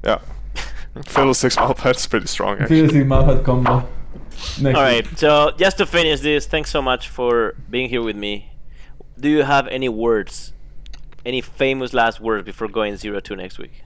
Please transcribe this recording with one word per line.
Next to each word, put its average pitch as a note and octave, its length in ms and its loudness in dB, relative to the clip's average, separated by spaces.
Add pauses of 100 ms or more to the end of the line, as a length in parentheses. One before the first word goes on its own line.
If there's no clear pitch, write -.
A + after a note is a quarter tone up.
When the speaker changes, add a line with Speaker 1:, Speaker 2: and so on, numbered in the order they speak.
Speaker 1:
Yeah. G#2+ 140 0 (760)
<laughs> - 120 -10
Fiddlesticks C3+ 500 2
Malphite's B2+ 500 0
pretty F#2+ 200 -2
strong, G2+ 320 -2
actually. D#3 300 6
Speaker 2:
Fiddlesticks C#3 200 4
Malphite C3 360 6
combo. B2+ 440 2 (720)
Next C#3 180 4
Speaker 3:
All C#3 60 4
Speaker 2:
week. A#2 220 2
Speaker 3:
right, - 120 -8
so D3+ 380 6
just F#3 220 2
to G3+ 80 2
finish D#3+ 340 2
this, D3 260 0
thanks D#3 240 -4
so D3 120 0
much B2+ 260 0
for A#2+ 460 0 (160)
being B2 180 -2
here A#2+ 140 -2
with G#2+ 140 -4
me. G#2 340 -6 (680)
Do C#3+ 100 0
you D3+ 140 4
have C3+ 260 2
any C3 200 -2
words, A2+ 640 -2 (760)
any B2+ 140 -2
famous C3+ 520 -2
last A#2 280 2
words A2 240 -2
before G#2 240 -8
going G#2 280 -2
zero G#2 240 -6
two G2+ 160 -10
next F#2 220 -12
week? - 280 -14